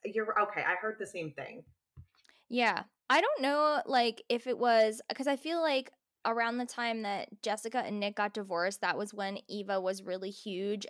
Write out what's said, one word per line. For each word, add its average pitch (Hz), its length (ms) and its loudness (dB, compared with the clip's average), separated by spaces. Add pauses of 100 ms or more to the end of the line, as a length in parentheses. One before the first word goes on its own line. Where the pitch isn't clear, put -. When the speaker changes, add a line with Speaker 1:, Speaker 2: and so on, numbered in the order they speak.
Speaker 1:
you're, 214 380 0
okay, 190 200 -2
I 180 140 2
heard 214 220 -4
the 190 80 -6
same 160 260 -8
thing. - 320 -12 (840)
Speaker 2:
Yeah. 233 340 0 (240)
I 285 120 6
don't 539 220 2
know, 294 440 4
like, 240 420 2
if 240 180 0
it 254 120 -2
was, 226 420 6 (140)
'cause 269 140 -4
I 277 80 4
feel 330 240 -2
like 269 300 0 (340)
around 233 340 0
the 247 80 -2
time 233 360 -4
that 202 380 -6
Jessica 220 380 -2
and 208 220 -2
Nick 202 160 -2
got 208 180 0
divorced, 190 460 -2
that 175 180 0
was 208 160 -4
when 196 240 -4 (100)
Eva 196 320 -2
was 190 220 -2
really 190 280 -6
huge. 202 600 -4